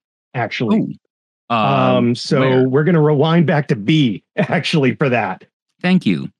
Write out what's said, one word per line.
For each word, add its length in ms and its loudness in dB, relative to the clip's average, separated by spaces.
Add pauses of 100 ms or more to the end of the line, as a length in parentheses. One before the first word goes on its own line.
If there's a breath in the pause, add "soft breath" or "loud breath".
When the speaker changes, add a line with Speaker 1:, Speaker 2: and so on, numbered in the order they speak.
(360)
Speaker 1:
actually. 640 -4 (500)
Speaker 2:
Oh. 60 -2
Uh, 420 2
Speaker 1:
Um, 180 0
so 260 -2
Speaker 2:
where? 280 2
Speaker 1:
we're 140 2
gonna 180 2
rewind 460 2
back 220 0
to 60 -2
B, 540 0
<laughs> 80 -12
actually, 580 -2
for 140 -2
that. 360 -4 (360)
Speaker 2:
Thank 240 0
you. 240 -2 (100)